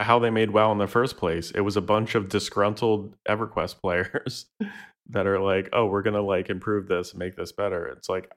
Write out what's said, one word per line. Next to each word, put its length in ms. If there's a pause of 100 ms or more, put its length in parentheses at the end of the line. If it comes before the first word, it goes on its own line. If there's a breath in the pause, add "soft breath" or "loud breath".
how 180
they 120
made 200
WoW 220
in 60
the 80
first 300
place. 340
It 120
was 140
a 60
bunch 320
of 140
disgruntled 880 (120)
EverQuest 520
players 680 (320 loud breath)
<laughs> 300
that 180
are 140
like, 320
"Oh, 140
we're 160
gonna, 200
like, 260
improve 380
this 240
and 80
make 180
this 160
better." 340
It's 220
like, 280